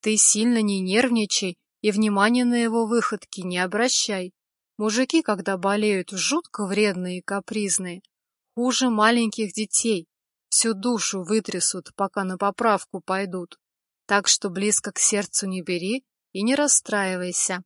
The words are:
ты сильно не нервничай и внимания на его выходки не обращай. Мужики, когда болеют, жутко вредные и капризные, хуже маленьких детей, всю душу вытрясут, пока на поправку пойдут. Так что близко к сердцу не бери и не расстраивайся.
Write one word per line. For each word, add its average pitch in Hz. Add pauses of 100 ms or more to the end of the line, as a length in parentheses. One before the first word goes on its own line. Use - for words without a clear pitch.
ты 214
сильно 226
не 202
нервничай 208 (240)
и 214
внимания 214
на 240
его 233
выходки 214
не 180
обращай. 190 (440)
Мужики, 247
когда 196
болеют, 196
жутко 202
вредные 180
и -
капризные, 196 (500)
хуже 247
маленьких 220
детей, 214 (420)
всю 226
душу 196
вытрясут, 190
пока 196
на 185
поправку 202
пойдут. 185 (480)
Так 202
что -
близко 196
к -
сердцу 202
не 185
бери 185 (260)
и 190
не 240
расстраивайся. 185